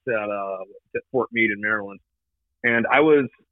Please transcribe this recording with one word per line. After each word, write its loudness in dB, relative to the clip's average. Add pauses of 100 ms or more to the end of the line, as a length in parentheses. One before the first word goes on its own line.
at, -4
uh, -6
it's -16
at -6 (100)
Fort 0
Meade 0
in -8
Maryland. -4 (640)
And 0
I 4
was 4 (240)